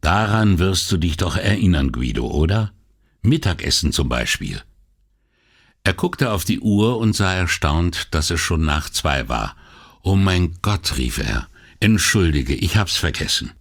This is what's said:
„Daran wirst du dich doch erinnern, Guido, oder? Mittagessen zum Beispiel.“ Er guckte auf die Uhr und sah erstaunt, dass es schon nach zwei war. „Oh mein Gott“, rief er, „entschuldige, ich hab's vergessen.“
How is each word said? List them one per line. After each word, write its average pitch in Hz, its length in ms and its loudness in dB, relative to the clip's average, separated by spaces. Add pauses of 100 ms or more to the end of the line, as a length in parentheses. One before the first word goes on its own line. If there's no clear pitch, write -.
„Daran 101 580 2
wirst 92 320 0
du 98 60 0
dich 80 180 0
doch 87 220 -2
erinnern, 87 560 2
Guido, 58 340 -4
oder? 101 460 0 (480)
Mittagessen 87 720 0
zum 67 160 0
Beispiel.“ - 520 -4 (1200)
Er 90 80 2
guckte 147 380 0
auf 98 120 -2
die 113 160 0
Uhr 107 380 2
und 110 180 2
sah 95 180 0
erstaunt, 85 800 0
dass 78 180 0
es 82 120 -2
schon 80 240 0
nach 73 240 -2
zwei 67 400 -2
war. 55 260 -4 (480)
„Oh 98 140 2
mein 90 440 2
Gott“, - 360 -2
rief 62 220 -4
er, 55 280 -4 (320)
„entschuldige, 82 760 2
ich 82 220 -2
hab's 104 220 0
vergessen.“ - 640 -4